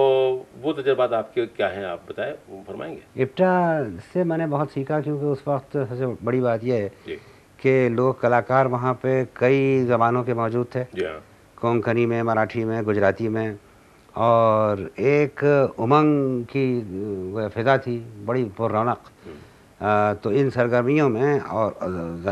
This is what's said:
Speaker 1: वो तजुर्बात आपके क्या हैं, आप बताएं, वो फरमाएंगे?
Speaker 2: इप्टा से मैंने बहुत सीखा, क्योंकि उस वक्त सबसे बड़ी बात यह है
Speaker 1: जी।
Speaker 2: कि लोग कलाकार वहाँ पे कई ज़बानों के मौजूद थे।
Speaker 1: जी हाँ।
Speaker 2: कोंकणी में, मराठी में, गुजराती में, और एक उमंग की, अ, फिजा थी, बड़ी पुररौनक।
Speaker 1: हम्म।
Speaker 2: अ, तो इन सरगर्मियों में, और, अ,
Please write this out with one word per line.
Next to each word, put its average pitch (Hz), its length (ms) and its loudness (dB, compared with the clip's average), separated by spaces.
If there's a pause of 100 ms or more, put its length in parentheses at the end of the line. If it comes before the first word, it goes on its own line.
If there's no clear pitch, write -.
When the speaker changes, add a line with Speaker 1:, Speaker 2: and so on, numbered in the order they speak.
(600)
Speaker 1:
वो 143 120 -2
तजुर्बात 127 400 0
आपके 113 340 -2
क्या 104 220 -2
हैं, 95 160 -8
आप 87 240 -8
बताएं, 131 260 -8 (160)
वो 98 180 -16
फरमाएंगे? - 540 -10
Speaker 2:
इप्टा 170 600 0 (140)
से - 260 -4
मैंने 165 220 -2
बहुत 147 240 -2
सीखा, 147 300 -4
क्योंकि 147 240 -4
उस 143 240 -4
वक्त 139 240 -4
सबसे 127 340 -4
बड़ी 123 340 -2
बात 117 240 0
यह 123 100 0
है 104 140 -2
Speaker 1:
जी। - 260 -14 (460)
Speaker 2:
कि 131 280 4
लोग 123 320 0
कलाकार 123 460 2
वहाँ 123 280 0
पे 131 300 0
कई 131 600 2
ज़बानों 120 400 2
के 120 100 -2
मौजूद 117 400 -2
थे। 127 100 -4 (100)
Speaker 1:
जी 92 100 -4
हाँ। 78 200 -10 (360)
Speaker 2:
कोंकणी 117 460 0
में, 117 160 0
मराठी 113 420 0
में, 110 200 -4
गुजराती 104 440 2
में, 110 300 -4 (580)
और 107 800 4
एक 139 440 0 (360)
उमंग 135 680 2
की, 127 360 -2
अ, 101 680 -6
फिजा 117 300 2
थी, 120 200 -6 (260)
बड़ी 120 200 -2
पुररौनक। 110 560 -2 (260)
Speaker 1:
हम्म। - 100 -16 (440)
Speaker 2:
अ, 104 340 2
तो 101 180 -4
इन 135 180 2
सरगर्मियों 123 580 2
में, 135 320 0
और, 107 320 -2
अ, - 140 -8 (460)